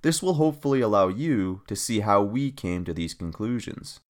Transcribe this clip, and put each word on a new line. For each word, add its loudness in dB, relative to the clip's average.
This 0
will 0
hopefully 2
allow 4
you -2
to -6
see 0
how 4
we 0
came -4
to -6
these -4
conclusions. -8